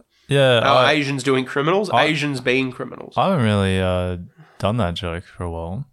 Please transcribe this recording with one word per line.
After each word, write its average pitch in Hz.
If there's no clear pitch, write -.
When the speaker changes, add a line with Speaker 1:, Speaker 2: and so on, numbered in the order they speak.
Speaker 1:
Yeah, 131
Speaker 2:
How 139
Speaker 1:
I 131
Speaker 2:
Asians 139
doing 131
criminals, 170
Speaker 1:
I 135
Speaker 2:
Asians 147
being 131
criminals. -
Speaker 1:
I 147
haven't 156
really, 98
uh, 90
done 101
that 87
joke 85
for -
a 87
while. 85